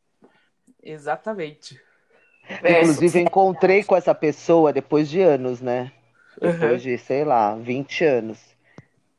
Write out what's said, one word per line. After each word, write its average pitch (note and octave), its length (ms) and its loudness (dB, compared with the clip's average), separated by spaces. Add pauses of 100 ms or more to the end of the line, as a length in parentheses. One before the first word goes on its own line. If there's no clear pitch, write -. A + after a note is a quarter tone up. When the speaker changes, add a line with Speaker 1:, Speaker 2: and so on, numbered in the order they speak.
(840)
Speaker 1:
Exatamente. D3+ 1000 -12 (840)
Speaker 2:
Versus E3+ 100 4 (100)
Speaker 3:
Inclusive, E3 360 2
eu F3 40 2
encontrei F#3+ 600 2
com G3 120 0
essa E3+ 180 0
pessoa D#3 580 2
depois D3 360 -2
de E3 120 -2
anos, B2+ 400 0
né? B2+ 320 -6 (480)
Depois E3 400 -2
Speaker 1:
Uhum. - 20 -16
Speaker 3:
de, B2 160 -6
sei C3+ 260 -4
lá, A2+ 320 0
vinte B2+ 480 -6
anos. A2 340 -2 (800)